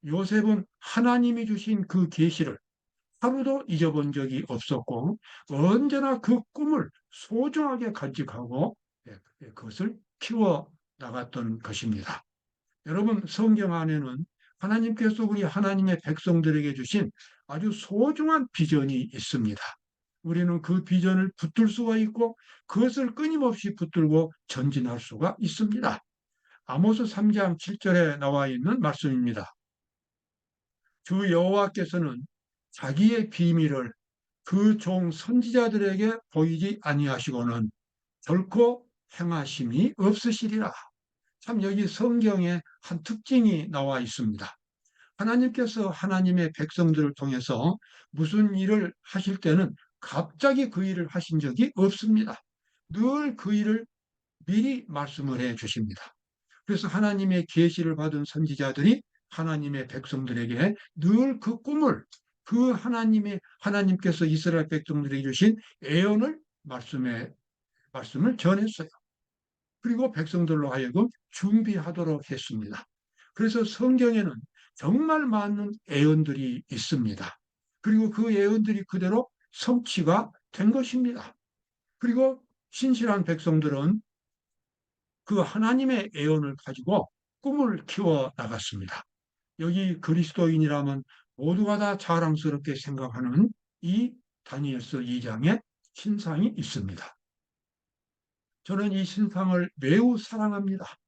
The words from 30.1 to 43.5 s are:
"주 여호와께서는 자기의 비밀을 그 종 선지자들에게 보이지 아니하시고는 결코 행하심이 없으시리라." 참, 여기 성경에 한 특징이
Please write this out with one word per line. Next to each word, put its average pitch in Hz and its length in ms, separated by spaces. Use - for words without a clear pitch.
"주 190 260
여호와께서는 175 920
자기의 214 580
비밀을 151 600
그 208 340
종 180 320
선지자들에게 220 1080
보이지 165 500
아니하시고는 127 880
결코 214 600
행하심이 151 800
없으시리라." 214 760
참, 226 220
여기 196 260
성경에 208 720
한 165 200
특징이 214 680